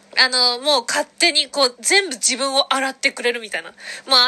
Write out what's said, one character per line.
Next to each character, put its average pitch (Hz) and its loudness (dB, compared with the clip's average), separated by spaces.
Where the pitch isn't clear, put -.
あ 254 4
の、 247 0
も 277 2
う - -4
勝 302 -2
手 339 4
に 294 0
こ 277 0
う、 247 -4
全 370 2
部 262 -10
自 240 -4
分 269 -2
を 269 0
洗 269 -2
っ 262 -8
て - -2
く 254 -12
れ 240 0
る 233 -8
み 214 -14
た 180 -6
い 165 -8
な。 165 -16
も 254 4
う - 6